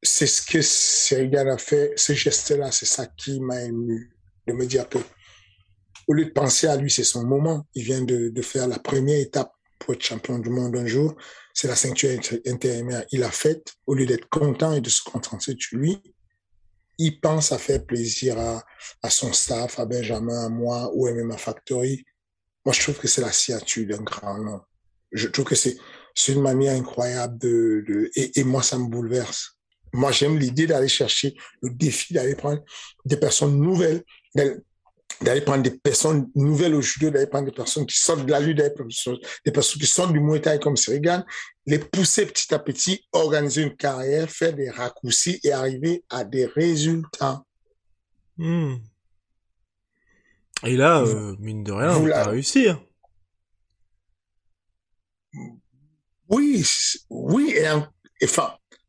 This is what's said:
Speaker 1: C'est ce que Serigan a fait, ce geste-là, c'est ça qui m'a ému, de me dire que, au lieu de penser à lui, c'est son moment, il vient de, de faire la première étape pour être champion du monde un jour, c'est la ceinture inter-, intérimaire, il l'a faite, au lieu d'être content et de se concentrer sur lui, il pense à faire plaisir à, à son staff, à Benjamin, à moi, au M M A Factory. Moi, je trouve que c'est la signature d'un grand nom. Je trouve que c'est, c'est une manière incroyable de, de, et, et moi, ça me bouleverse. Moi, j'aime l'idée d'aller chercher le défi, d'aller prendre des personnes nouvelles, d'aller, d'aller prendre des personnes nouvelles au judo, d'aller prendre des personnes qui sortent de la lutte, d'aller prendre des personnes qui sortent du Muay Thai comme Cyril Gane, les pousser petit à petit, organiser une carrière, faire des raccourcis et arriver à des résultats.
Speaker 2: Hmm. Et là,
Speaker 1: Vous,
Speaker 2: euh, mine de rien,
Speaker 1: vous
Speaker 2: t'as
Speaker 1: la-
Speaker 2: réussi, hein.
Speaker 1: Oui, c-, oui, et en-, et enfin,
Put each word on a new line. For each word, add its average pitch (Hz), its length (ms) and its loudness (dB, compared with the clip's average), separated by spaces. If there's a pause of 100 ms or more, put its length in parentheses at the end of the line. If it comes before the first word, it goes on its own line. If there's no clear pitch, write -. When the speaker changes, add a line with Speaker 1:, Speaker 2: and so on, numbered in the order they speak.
Speaker 1:
C'est - 240 4
ce - 140 2
que - 200 2
Serigan 135 840 2
a 131 100 0
fait, 147 380 0
ce - 160 2
geste-là, 139 600 0
c'est - 120 0
ça - 200 -2
qui 135 340 -8
m'a 123 240 -4
ému, 117 500 -6 (340)
de 117 60 -2
me 127 120 -2
dire 127 240 -2
que, - 80 -4 (1080)
au 151 60 2
lieu 156 120 2
de 156 60 -10
penser 139 360 2
à 147 80 2
lui, 139 160 0
c'est - 140 0
son 120 200 0
moment, 147 480 0
il 120 120 -6
vient 131 160 -2
de, 120 260 0
de 117 140 -6
faire 127 260 -2
la 120 120 -4
première 139 400 0
étape 135 340 -2 (260)
pour - 140 -4
être 123 100 -8
champion 120 360 -4
du 113 100 -6
monde 123 260 -2
un 123 120 -2
jour, 147 280 0 (380)
c'est - 160 -2
la 120 80 -2
ceinture 131 340 0
inter-, 120 360 -4
intérimaire, 123 680 -4
il 131 80 0
l'a 120 100 -2
faite, - 440 -2 (100)
au 139 100 0
lieu 135 100 2
d'être 123 220 -2
content 156 460 0
et 143 80 0
de 117 80 -6
se - 120 2
concentrer - 560 -8
sur - 200 -6
lui, 165 240 0 (960)
il 156 220 0
pense 156 320 0
à 131 60 -2
faire - 280 -2
plaisir 117 540 -2
à, 113 240 -4 (400)
à 120 60 -6
son 117 240 0
staff, 120 460 -2
à 113 60 -2
Benjamin, 117 600 -4
à 113 40 -4
moi, 120 440 -4
au 123 160 2
M 117 100 -4
M 117 120 -4
A 107 60 -8
Factory. 131 680 -4 (580)
Moi, 131 100 2
je - 100 2
trouve 143 140 -2
que 123 120 -4
c'est - 100 2
la 110 140 -2
signature - 520 -2
d'un 104 160 -6
grand 101 360 -8
nom. 107 240 -10 (500)
Je 107 160 -4
trouve - 160 -2
que 131 120 0
c'est, 123 200 2 (380)
c'est - 180 0
une 139 100 2
manière 135 320 4
incroyable 123 640 -4
de, 113 480 2
de, 104 300 -2
et, 135 240 0
et 135 60 2
moi, 127 180 2
ça 127 140 0
me 123 100 -2
bouleverse. 117 680 -4 (420)
Moi, 135 160 2
j'aime 147 260 2
l'idée 139 300 2
d'aller 139 220 2
chercher 139 460 0 (260)
le 127 80 -4
défi, 123 440 -2
d'aller 139 220 0
prendre 147 260 -4 (440)
des 143 120 2
personnes 143 420 4
nouvelles, 170 440 4 (320)
d'aller, 139 220 2 (640)
d'aller 135 200 2
prendre 139 220 2
des 139 80 2
personnes 143 640 2
nouvelles 151 400 4
au 147 60 2
judo, 135 280 0
d'aller 139 180 2
prendre 139 180 -2
des 135 100 -6
personnes 131 300 -4
qui - 120 -2
sortent 151 280 2
de 135 60 2
la 143 100 4
lutte, 151 160 2
d'aller 147 160 2
prendre 131 160 -10 (560)
des 143 60 2
personnes 143 280 0
qui 147 80 0
sortent 180 240 2
du 151 80 4
Muay 147 220 4
Thai 151 180 2
comme 143 160 2
Cyril 131 240 0
Gane, 175 260 2 (400)
les 147 140 2
pousser 190 460 2
petit - 280 -2
à 147 60 2
petit, 147 540 -4
organiser 151 480 2
une 143 140 -2
carrière, 143 540 0
faire 165 240 0
des 139 160 -4
raccourcis 123 760 -2
et 143 100 2
arriver 135 560 -2
à 120 160 -6
des 127 200 0
résultats. 156 960 0 (920)
Speaker 2:
Hmm. 165 380 -2 (1900)
Et 123 120 0
là, 143 280 6
Speaker 1:
Vous, 113 80 4
Speaker 2:
euh, 107 280 -4
mine 107 240 -8
de 104 80 -6
rien, 131 220 2
Speaker 1:
vous 156 160 4
Speaker 2:
t'as 151 160 2
Speaker 1:
la- 104 60 -2
Speaker 2:
réussi, 139 360 2
hein. 170 140 2 (3500)
Speaker 1:
Oui, 247 360 4
c-, - 360 -2 (100)
oui, 240 460 0
et 156 140 4
en-, 151 180 0 (320)
et 147 60 2
enfin, - 280 0 (360)